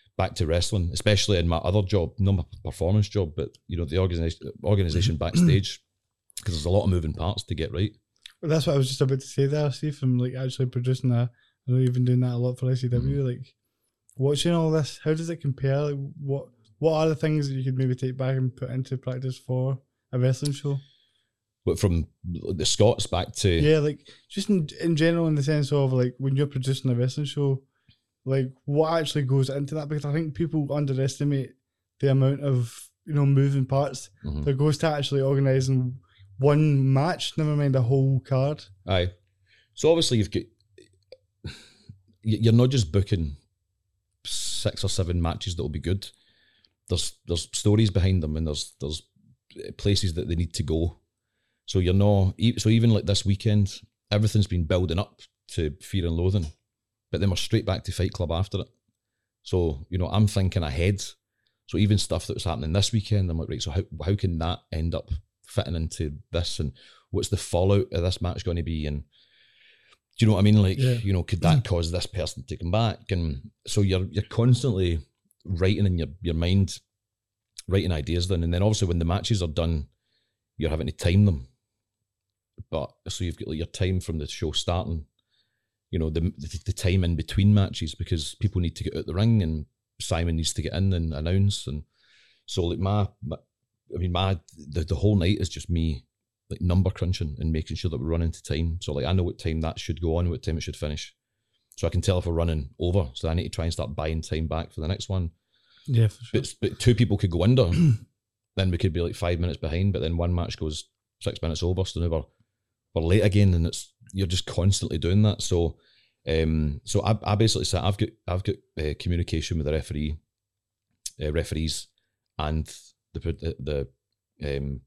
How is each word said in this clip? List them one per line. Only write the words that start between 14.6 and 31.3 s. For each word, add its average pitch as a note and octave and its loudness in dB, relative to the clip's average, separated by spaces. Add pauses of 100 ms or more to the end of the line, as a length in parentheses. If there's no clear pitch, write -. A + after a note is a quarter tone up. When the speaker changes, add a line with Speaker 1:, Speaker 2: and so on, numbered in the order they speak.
Speaker 2:
this, D#3 -2
how D#3 0
does D#3+ -4
it E3+ -6
compare? C3+ 0
Like, D3 -2 (200)
what, C#3 -4 (320)
what D#3 2
are D#3 2
the D#3 2
things D3+ 0
that C3+ -6
you C3 -4
could C3 -2
maybe C3 0
take B2+ -4
back C3 -2
and B2+ -2
put A#2+ -8
into B2+ -4
practice B2+ -6
for B2+ -2 (320)
a B2+ -2
wrestling C3 2
show? C#3 -4 (840)
Speaker 1:
But E2+ 0
from E2+ 2 (180)
the F2 -4
Scots - 4
back - -2
to - 2
Speaker 2:
Yeah, D3 6
like, D3 -2 (240)
just G3 -4
in, F3+ 2 (140)
in E3+ 2
general, E3 2
in D#3 2
the C#3+ 2
sense D3 0
of, C3+ 2
like, B2+ 2
when C3+ -2
you're C#3+ 2
producing C3+ -2
a B2 2
wrestling B2+ -2
show, C#3 -2 (640)
like, C3+ 0 (140)
what D#3 2
actually D3+ -2
goes C3+ 2
into C#3 -6
that? D3+ -6
Because D3 -6
I D3 -4
think D#3 -2
people D#3 -2
underestimate C#3 -2 (500)